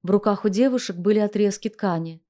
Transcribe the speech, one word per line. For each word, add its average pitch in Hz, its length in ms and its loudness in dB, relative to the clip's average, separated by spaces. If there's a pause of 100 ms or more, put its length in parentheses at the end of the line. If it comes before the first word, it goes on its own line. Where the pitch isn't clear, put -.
В 175 80 -2
руках 202 340 2
у 214 40 4
девушек 240 480 0
были 208 220 2
отрезки 208 480 0
ткани 165 640 -4